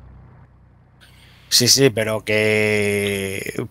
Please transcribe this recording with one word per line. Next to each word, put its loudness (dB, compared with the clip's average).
Sí, 2
sí, 4
pero -4
que -2